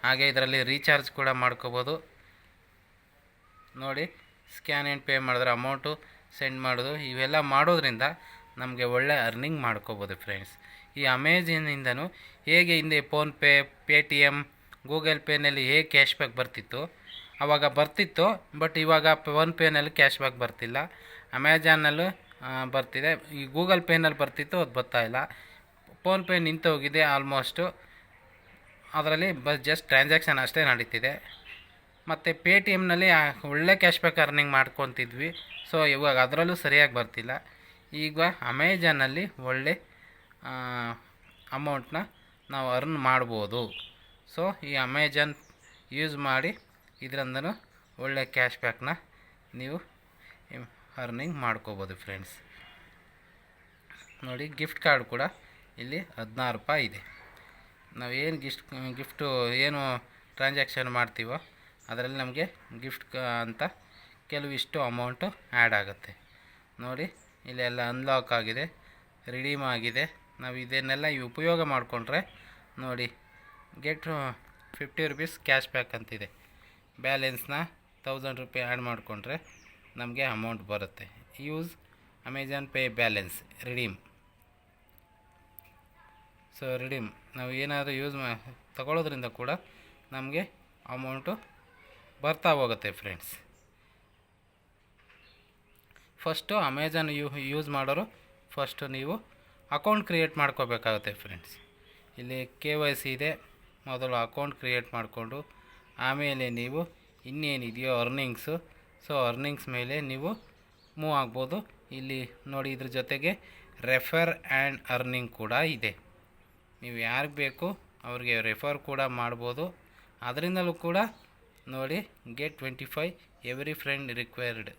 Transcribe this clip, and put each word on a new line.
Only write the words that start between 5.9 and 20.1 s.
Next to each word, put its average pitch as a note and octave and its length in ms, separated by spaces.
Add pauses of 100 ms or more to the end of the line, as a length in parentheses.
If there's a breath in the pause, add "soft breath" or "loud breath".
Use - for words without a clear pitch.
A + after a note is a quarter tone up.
ಸೆಂಡ್ C3 280
ಮಾಡೋದು, B2+ 260 (180)
ಇವೆಲ್ಲ C3 280 (160)
ಮಾಡೋದ್ರಿಂದ C#3 500 (580 loud breath)
ನಮಗೆ B2 320
ಒಳ್ಳೆ C#3 220 (100)
ಅರ್ನಿಂಗ್ C#3 400
ಮಾಡ್ಕೋಬೋದು G#2 480 (100)
ಫ್ರೆಂಡ್ಸ್. F#2+ 300 (440 loud breath)
ಈ C#3+ 60 (120)
Amazon-ಇಂದನೂ D3+ 920 (440 loud breath)
ಹೇಗೆ F3 300
ಹಿಂದೆ D#3 180 (120)
PhonePe, D3 420 (360)
Paytm, C#3+ 500 (520)
Google D#3 360
Pay-ನಲ್ಲಿ C#3+ 440
ಹೇಗೆ D#3 240
ಕ್ಯಾಶ್ C#3 260
ಬ್ಯಾಕ್ B2 200
ಬರ್ತಿತ್ತು, A#2+ 400 (640 loud breath)
ಆವಾಗ D3 200 (140)
ಬರ್ತಿತ್ತು, D#3+ 480 (360)
but D#3 120 (120)
ಇವಾಗ D#3 200 (200)
PhonePe-ನಲ್ಲಿ D#3 720
ಕ್ಯಾಶ್ C#3 220